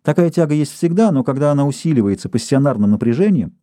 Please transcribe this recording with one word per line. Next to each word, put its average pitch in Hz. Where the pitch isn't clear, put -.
Такая 165
тяга 156
есть 151
всегда, 180
но 135
когда 143
она 143
усиливается 120
пассионарным 117
напряжением 120